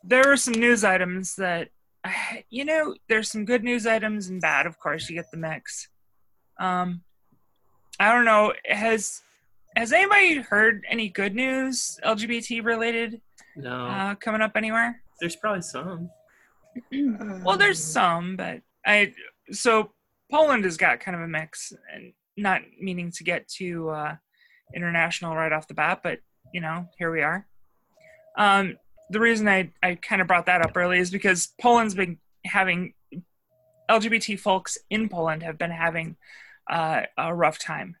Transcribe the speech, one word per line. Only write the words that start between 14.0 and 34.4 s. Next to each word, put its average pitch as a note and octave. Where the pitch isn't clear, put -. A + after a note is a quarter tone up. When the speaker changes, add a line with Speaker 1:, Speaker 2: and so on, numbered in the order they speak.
Speaker 1:
coming G#3+
up G#3+
anywhere? A3+
Speaker 2:
There's E3+
probably G3+
some. E3+
Speaker 1:
Well, D#4
there's G4+
Speaker 3:
Um, -
Speaker 1:
some, F3
but E3+
I, G#3
so A3
Poland C#4+
has E3+
got D3
kind F#3
of E3
a E3
mix, D#3+
and A#2+
not G3
meaning F3+
to E3
get F3
too, E3+
uh, D3+
international E3+
right D#3+
off D#3
the D3+
bat, D#3+
but, D#3+
you F3
know, E3
here E3
we D#3+
are. E3
Um, G3
the G#3
reason A3
I, F#3+
I F3+
kind F#3+
of F3
brought F3
that F3+
up E3
early F3+
is F3+
because F#3+
Poland's A#3
been F3+
having, F#3
L A3+
G G#3+
B A3
T G3+
folks F#3+